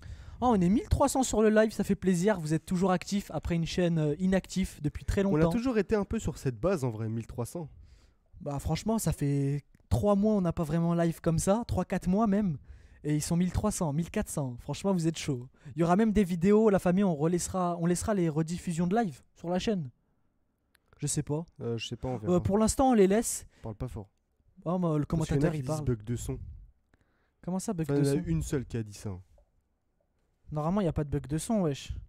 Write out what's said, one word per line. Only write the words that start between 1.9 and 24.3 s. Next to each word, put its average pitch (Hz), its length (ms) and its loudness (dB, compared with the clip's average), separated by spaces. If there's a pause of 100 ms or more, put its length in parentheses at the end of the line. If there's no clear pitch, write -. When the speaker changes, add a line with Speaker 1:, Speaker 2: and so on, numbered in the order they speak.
Speaker 1:
plaisir, 185 460 2
vous 151 140 -2
êtes 156 100 -2
toujours 185 280 0
actifs 190 420 -2
après 170 220 -2
une 165 100 0
chaîne, 170 320 0
euh, 151 200 2
inactive 185 640 -2
depuis 147 240 -6
très - 180 2
Speaker 2:
On 196 120 2
a 151 40 4
Speaker 1:
longtemps. 165 120 6
Speaker 2:
toujours 226 260 0
été 214 180 2
un 202 120 0
peu 226 120 -4
sur 156 200 -4
cette 123 200 -4
base 165 240 0
en 131 60 0
vrai, 110 220 -4
mille 113 160 -6
trois - 180 -6
cents. 160 240 -10 (720)
Speaker 1:
Bah 143 180 -6
franchement, 180 400 -2
ça 165 140 0
fait 143 500 0 (280)
trois 202 260 4
mois, 214 160 4
on 208 80 2
n'a 170 140 0
pas 175 100 -4
vraiment 170 300 0
live 170 260 2
comme 165 180 0
ça, 202 280 2
trois, 185 180 -2
quatre - 240 -4
mois 202 180 2
même. 196 300 2 (480)
Et 151 120 0
ils 151 40 0
sont 170 160 -2
mille 175 160 2
trois - 180 0
cents, 160 220 -2
mille 160 180 -2
quatre 208 200 -4
cents. 127 300 -4
Franchement, 196 340 -2
vous 165 120 0
êtes 160 120 -2
chaud. 127 280 -4 (300)
Il 151 40 -2
y - 20 4
aura 175 140 4
même 220 180 4
des 208 100 4
vidéos, 202 460 4
la 190 80 4
famille, 185 260 2
on 180 100 2
relaissera, 175 640 -2
on 170 60 -2
laissera 175 300 0
les 175 160 2
rediffusions 165 560 -2
de 180 100 0
live 196 240 -2 (140)
sur - 160 -10
la 180 80 0
chaîne. 180 320 -2 (1080)
Je 147 100 -6
sais 147 160 -2
pas. 151 220 -4 (160)
Speaker 2:
Euh, 117 160 -4
je 110 100 -8
sais 120 100 -8
pas, 131 120 -8
on 127 60 -4
Speaker 1:
Euh, 120 40 -6
Speaker 2:
verra. 110 240 2
Speaker 1:
pour 196 140 0
l'instant, 220 360 4
on - 20 6
les 208 140 8
laisse. 208 360 0 (180)
Speaker 2:
Parle 110 120 -10
pas 127 140 -8
fort. 110 200 -12 (560)